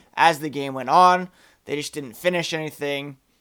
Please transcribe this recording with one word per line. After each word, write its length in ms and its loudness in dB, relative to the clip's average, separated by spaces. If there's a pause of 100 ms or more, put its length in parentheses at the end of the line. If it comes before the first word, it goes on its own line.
(140)
as 260 4
the 100 -6
game 240 -6
went 160 -6
on. 400 6 (340)
They 120 -8
just 180 -8
didn't 180 -12
finish 400 -2
anything, 640 -6 (240)